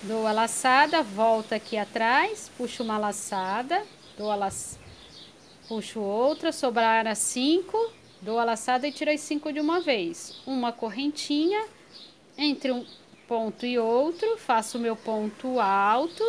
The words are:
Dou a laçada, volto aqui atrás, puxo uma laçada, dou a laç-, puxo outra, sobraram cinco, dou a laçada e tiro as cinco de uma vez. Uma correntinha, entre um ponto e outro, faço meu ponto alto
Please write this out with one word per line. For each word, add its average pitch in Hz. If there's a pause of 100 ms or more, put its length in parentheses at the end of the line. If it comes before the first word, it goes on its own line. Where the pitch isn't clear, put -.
Dou 220
a 214
laçada, 262
volto 220
aqui 220
atrás, 233
puxo 247
uma 220
laçada, 208 (320)
dou 208
a 208
laç-, - (880)
puxo 220
outra, 262
sobraram 226
cinco, 359 (300)
dou 220
a 233
laçada 247
e 285
tiro 302
as 302
cinco 302
de 285
uma 330
vez. 208
Uma 247
correntinha, 294 (720)
entre 277
um 247 (420)
ponto 226
e 247
outro, 302
faço 233
meu 233
ponto 220
alto 214